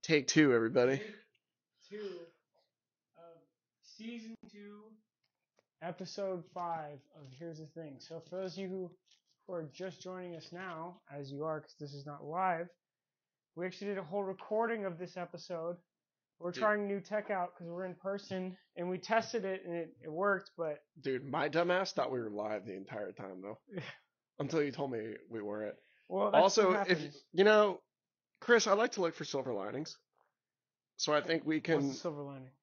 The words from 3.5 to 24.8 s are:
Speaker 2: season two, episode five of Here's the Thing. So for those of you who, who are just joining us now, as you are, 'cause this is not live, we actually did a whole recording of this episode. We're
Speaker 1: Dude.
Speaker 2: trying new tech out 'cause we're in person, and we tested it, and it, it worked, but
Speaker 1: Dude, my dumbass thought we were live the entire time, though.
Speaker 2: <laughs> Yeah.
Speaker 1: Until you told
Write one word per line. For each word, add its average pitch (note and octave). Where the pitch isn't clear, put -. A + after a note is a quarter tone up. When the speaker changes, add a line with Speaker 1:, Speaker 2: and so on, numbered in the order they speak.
Speaker 2:
season A3+
two, G#3
episode F#3
five D#3+
of D3+
Here's E3
the D#3
Thing. D3+
So D#3+
for F3
those F#3
of F#3
you F#3+
who, F#3
who F#3
are E3
just F3+
joining F3+
us -
now, F3
as C#3+
you C#3+
are, D#3
'cause -
this C#3+
is C#3
not C#3+
live, F3
we E3+
actually F#3+
did G3+
a F#3+
whole F#3+
recording G#3+
of E3+
this F3
episode. F3
We're F3
Speaker 1:
Dude. F#3
Speaker 2:
trying G#3
new G3+
tech G#3
out F3+
'cause F3
we're F3
in F3+
person, F#3
and F3+
we F#3
tested A3+
it, F#3+
and E3+
it, E3+
it D#3+
worked, F#3+
but D#3
Speaker 1:
Dude, C3+
my D3+
dumbass F3
thought B2+
we B2+
were A2+
live G#2
the F#2+
entire G2
time, F#2+
though. G2+
Speaker 2:
<laughs> A#3
Yeah. F3+
Speaker 1:
Until D3+
you C#3+
told C#3